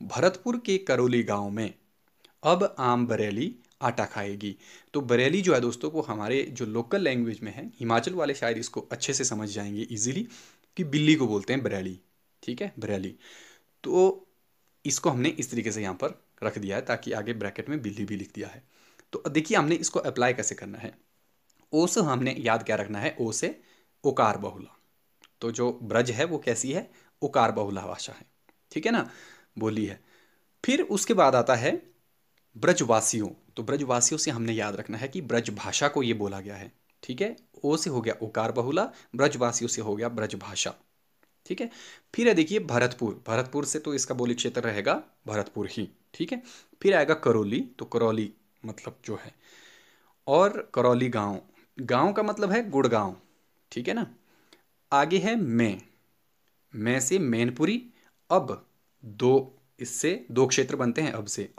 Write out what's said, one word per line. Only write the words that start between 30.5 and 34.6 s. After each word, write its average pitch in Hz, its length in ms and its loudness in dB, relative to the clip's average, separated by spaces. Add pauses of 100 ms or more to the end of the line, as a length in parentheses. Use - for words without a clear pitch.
फिर 285 180 2
उसके 208 320 0
बाद 147 200 8
आता 123 200 4
है 147 360 -2 (640)
ब्रजवासियों। 117 760 2 (260)
तो 120 60 -6
ब्रजवासियों 127 560 0
से - 120 -2
हमने 113 220 -2
याद 104 240 -2